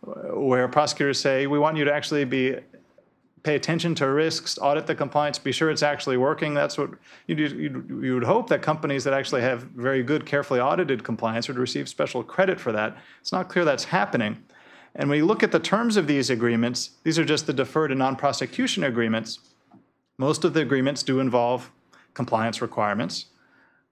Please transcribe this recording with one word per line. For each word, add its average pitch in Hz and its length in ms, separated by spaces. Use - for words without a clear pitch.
uh, 87 320
where 127 300
prosecutors 143 500
say, 139 300
"We 147 100
want 156 180
you 147 80
to 143 80
actually 147 320
be, 131 340
pay 151 140
attention 165 400
to 143 100
risks, 156 560
audit 147 240
the - 80
compliance, 147 460
be 135 100
sure 160 200
it's 151 120
actually 143 340
working." 151 380
That's 143 240
what 139 120
you 165 80
do, 151 80
you, 135 580
you 127 140
would 123 80
hope 190 280
that 147 120
companies 147 400
that 135 120
actually 135 280
have 123 200
very 127 420
good, 143 200
carefully 139 360
audited 139 420
compliance 113 460
would 127 100
receive 127 300
special 131 340
credit - 380
for 123 100
that. 107 260
It's - 120
not 185 160
clear 175 160
that's 139 200
happening. 123 520
And 143 140
when 147 100
you 156 80
look 214 160
at 214 80
the 170 80
terms 220 380
of 170 100
these 139 240
agreements, 120 600
these 160 160
are 160 60
just 147 240
the 139 40
deferred 135 380
and 131 80
non-prosecution 139 840
agreements. 113 560
Most 143 260
of 135 100
the 160 60
agreements 135 420
do 131 160
involve 120 520
compliance 113 480
requirements, 107 640